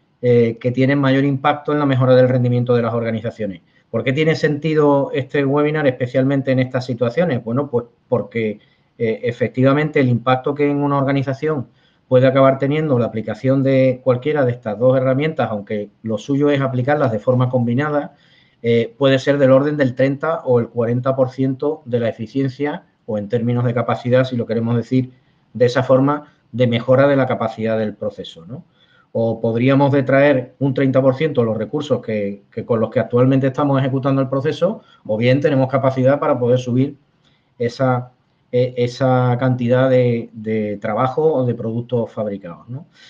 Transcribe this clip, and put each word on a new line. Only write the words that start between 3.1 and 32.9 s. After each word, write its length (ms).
¿Por 140
qué 80
tiene 220
sentido 800
este 280
webinar, 440
especialmente 680
en 60
estas 260
situaciones? 580
Bueno, 280
pues 160
porque, 520
eh, 240
efectivamente 800
el 80
impacto 460
que 160
en 120
una 160
organización 720
puede 180
acabar 320
teniendo 400
la 80
aplicación 560
de 420
cualquiera 400
de 80
estas 260
dos 180
herramientas, 540
aunque 380
lo 160
suyo 320
es 100
aplicarlas 500
de 100
forma 280
combinada, 680
eh, 360
puede 200
ser 200
del 120
orden 280
del 160
treinta 500
o 160
el 80
cuarenta 480
por 140
ciento 560
de 140
la 100
eficiencia, 720
o 100
en 140
términos 340
de 80
capacidad, 520
si 120
lo 100
queremos 300
decir 360
de 120
esa 160
forma, 520
de 140
mejora 400
de 80
la 100
capacidad 500
del 180
proceso, 520
¿no? 180
O 300
podríamos 500
detraer 720
un 120
treinta 300
por 140
ciento 260
los 140
recursos 440
que, 500
que 140
con 140
los 120